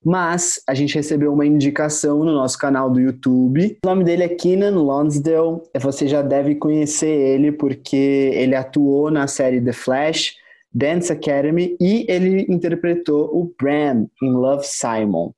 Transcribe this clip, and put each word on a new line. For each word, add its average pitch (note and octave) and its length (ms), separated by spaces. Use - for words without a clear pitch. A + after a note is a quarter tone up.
Mas F3 600
a C3+ 40
gente C#3+ 220
recebeu D3 380
uma D3 120
indicação D3 760
no D#3+ 120
nosso C3 240
canal C3+ 320
do B2+ 120
YouTube. C3 840
O - 40
nome F#3 160
dele E3+ 180
é E3+ 60
Keenan F#3 520
Lonsdale. D3+ 800
Você C#3 260
já C#3+ 160
deve C#3 320
conhecer D3+ 540
ele C#3 420
porque C#3+ 460
ele C3+ 580
atuou C#3 560
na C#3+ 160
série C3 340
The A#2+ 120
Flash, C#3+ 640
Dance E3+ 400
Academy D#3 680
e G#3 280
ele F#3 400
interpretou E3+ 880
o F3 240
Bram C#3 480
em C3 80
Love, C3 340
Simon. G#2+ 720